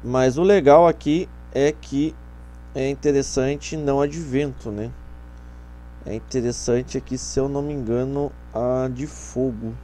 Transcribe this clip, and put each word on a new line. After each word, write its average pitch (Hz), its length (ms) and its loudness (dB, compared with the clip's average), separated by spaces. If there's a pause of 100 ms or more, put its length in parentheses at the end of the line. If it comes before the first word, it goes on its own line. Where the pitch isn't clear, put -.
Mas 127 360 4
o 165 40 4
legal 170 460 10
aqui 156 400 0 (240)
é 139 200 4
que 147 420 -4 (600)
é 135 140 -2
interessante 139 880 0
não 139 240 2
advento, 143 720 -2
né? 107 200 -6 (1160)
É 101 80 -6
interessante 120 840 -2
aqui, 131 220 -6
se - 200 -4
eu 135 100 0
não 143 140 -2
me 147 100 -4
engano, 135 600 -2 (220)
a 127 340 0
de 127 180 -6
fogo. 117 760 -6